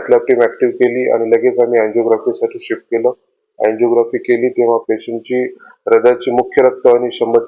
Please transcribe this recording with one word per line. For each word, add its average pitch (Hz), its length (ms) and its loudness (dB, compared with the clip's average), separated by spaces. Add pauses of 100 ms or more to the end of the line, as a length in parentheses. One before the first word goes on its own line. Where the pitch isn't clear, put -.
लॅब 123 120 4
टीम 120 200 2
ॲक्टिव्ह 117 320 0
केली 123 380 0
आणि 117 180 0
लगेच 117 300 2
आम्ही 120 200 2
अँजिओग्राफीसाठी 113 800 -2
शिफ्ट 113 220 -6
केलं. 117 300 -2 (540)
अँजिओग्राफी 117 520 0
केली 120 320 -2
तेव्हा 117 280 0
पेशंटची 117 680 -6 (420)
हृदयाची 120 460 2
मुख्य 123 320 0
रक्तवाहिनी 123 480 2
शंभर 117 360 0